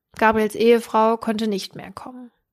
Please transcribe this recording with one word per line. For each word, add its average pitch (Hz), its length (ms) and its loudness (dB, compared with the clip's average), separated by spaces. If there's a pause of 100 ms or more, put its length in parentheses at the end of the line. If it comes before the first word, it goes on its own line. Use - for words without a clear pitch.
(180)
Gabriels 220 380 0
Ehefrau 226 640 2
konnte 226 300 -4
nicht 196 280 -8
mehr - 160 -16
kommen. 254 400 -20 (220)